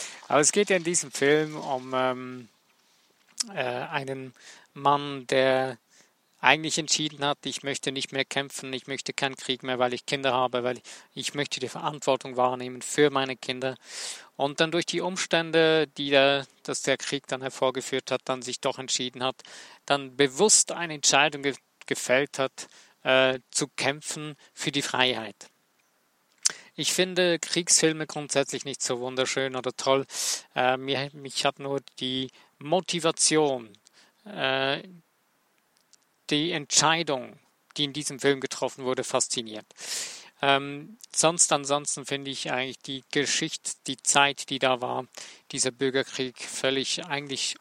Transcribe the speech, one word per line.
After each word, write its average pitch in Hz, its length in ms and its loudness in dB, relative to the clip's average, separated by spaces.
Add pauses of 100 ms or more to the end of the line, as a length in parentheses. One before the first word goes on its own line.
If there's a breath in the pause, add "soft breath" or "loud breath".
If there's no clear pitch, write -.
(280 loud breath)
Aber 135 120 6
es 151 120 6
geht 202 200 2
ja 185 60 6
in 165 60 -2
diesem 160 280 -2
Film 151 460 2
um, 131 360 -6
ähm, 127 540 -2 (1000)
äh, 160 140 -4
einen 131 720 -4 (400 loud breath)
Mann, 143 540 0
der 131 500 2 (600 soft breath)
eigentlich 156 400 2
entschieden 151 440 -2
hat, 143 220 -2
ich 135 160 -8
möchte 139 300 -4
nicht 135 200 -6
mehr 135 140 -2
kämpfen, 139 480 -6
ich 127 140 -10
möchte 135 260 -8
keinen 131 220 -2
Krieg - 260 -6
mehr, 127 160 -2
weil 123 160 2
ich - 140 -6
Kinder 139 260 0
habe, 123 300 0
weil 123 140 -2
ich, - 60 -20 (300 loud breath)
ich - 220 -8
möchte 143 240 -4
die 123 100 -4
Verantwortung 143 640 -2
wahrnehmen 127 460 0
für 147 300 4
meine 135 240 0
Kinder. 127 400 -6 (640 loud breath)
Und 139 220 0
dann 160 120 2
durch 165 160 0
die 170 140 -2
Umstände, 165 840 4 (100)
die 143 120 -4
der, 139 380 6 (160)
dass 139 180 -6
der 135 160 2
Krieg - 300 -6
dann 131 140 -4
hervorgeführt 131 680 -2
hat, 131 160 0
dann 127 160 -2
sich 120 180 -6
doch 131 200 -2
entschieden 127 440 -4
hat, 131 120 -2 (500 loud breath)
dann 135 300 0
bewusst 143 560 4
eine 160 240 -6
Entscheidung 143 480 4
ge-, 139 100 0 (320)
gefällt 135 540 0
hat, - 280 -4 (360 soft breath)
äh, 131 360 4 (120)
zu - 160 -2
kämpfen 151 680 -4 (180 soft breath)
für - 180 -4
die 139 100 0
Freiheit. 123 720 -2 (1200 loud breath)
Ich - 180 -2
finde 180 460 2
Kriegsfilme 160 680 2
grundsätzlich 139 580 -2
nicht 131 160 -8
so 123 180 -2
wunderschön 131 560 -2
oder 127 200 -4
toll. 135 300 2 (500 loud breath)
Äh, 127 220 2
mir, 135 360 -4
mich 139 320 -4
hat 139 140 0
nur 139 220 -4 (180)
die 131 300 -4 (300 soft breath)
Motivation, 156 1120 2 (560 soft breath)
äh, 135 560 -2 (1500)
die 151 220 0
Entscheidung, 147 840 0 (380)
die 147 100 0
in 135 80 -6
diesem 143 260 -6
Film 139 200 4
getroffen 131 460 -6
wurde, 127 180 0
fasziniert. 113 640 -2 (760 loud breath)
Ähm, 143 560 0 (160)
sonst, 170 380 4
ansonsten 143 540 0
finde 139 260 -6
ich 143 200 -6
eigentlich 127 280 -4
die 135 320 -10
Geschichte, - 640 -2 (140)
die 131 100 -6
Zeit, - 520 2
die 135 80 -4
da 127 240 2
war, 123 240 -4 (460 loud breath)
dieser 127 200 0
Bürgerkrieg, 131 720 -2
völlig 135 640 -2
eigentlich 143 560 -6